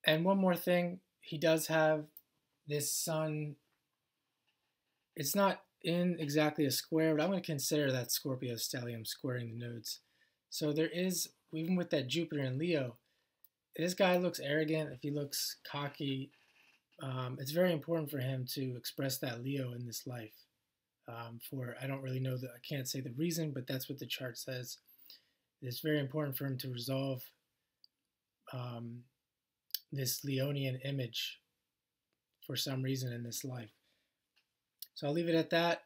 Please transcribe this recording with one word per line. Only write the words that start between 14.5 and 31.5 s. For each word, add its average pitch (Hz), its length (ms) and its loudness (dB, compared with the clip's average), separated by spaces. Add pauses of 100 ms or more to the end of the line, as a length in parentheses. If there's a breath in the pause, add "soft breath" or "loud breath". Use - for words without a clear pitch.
if 127 100 -12
he 147 80 -2
looks 143 460 -2 (140)
cocky, 139 600 -4 (720 soft breath)
um, 127 380 -2
it's 135 100 -4
very 175 220 4
important 156 360 -2
for 143 100 -4
him 127 360 -2
to 131 220 -2
express 135 420 -4
that 120 240 -4
Leo 131 300 -2
in 120 140 -8
this 110 200 -8
life. 120 280 -10 (720)
Um, 117 320 -10 (100)
for, 127 320 -6
I 135 60 -4
don't 135 140 -4
really 131 180 -4
know 131 160 0
that, 127 180 -6
I 120 120 -18
can't 135 220 -4
say 135 120 -4
the 131 180 -8
reason, 160 320 0
but 131 160 -6
that's 131 220 -4
what 135 100 -6
the 123 80 -8
chart 123 320 -6
says. 127 400 -8 (840 loud breath)
It's 123 200 -6
very 151 180 2
important 143 380 -2
for 139 100 -4
him 131 120 -2
to 131 120 -6
resolve, 131 520 -2 (1300)
um, 120 480 -8 (920)
this 135 320 -2
Leonian 135 600 0
image 135 540 -4 (1080)